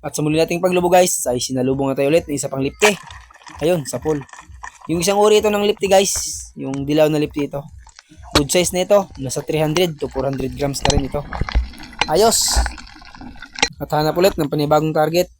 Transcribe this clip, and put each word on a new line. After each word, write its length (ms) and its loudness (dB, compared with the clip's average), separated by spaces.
At 80 -10
sa 80 -2
muli 160 0
nating 240 0
paglubog 320 2
guys, 320 4
ay 160 -2
sinalubong 480 -2
na 80 -4
tayo 140 2
ulit 180 2
ng 80 -4
isa 80 -6
pang 160 -4
lipte. 320 2
Ayun, 300 0
sapol. 340 -4
Yung 160 -2
isang 160 2
uri 240 6
ito 80 2
ng 160 0
lipte 240 0
guys, 640 2
yung 320 -6
dilaw 240 4
na 80 0
lipte 240 -2
ito. 220 -8
Good 140 0
size 180 2
na 160 -2
ito, 320 4
nasa 240 -6
three 160 -4
hundred 400 0
to 80 -6
four 160 -6
hundred 320 -4
grams 320 -4
na 80 4
rin 160 0
ito. 140 -6
Ayos! 480 2
At 80 -8
hanap 240 0
ulit 240 2
ng 80 -2
panibagong 480 0
target. 320 2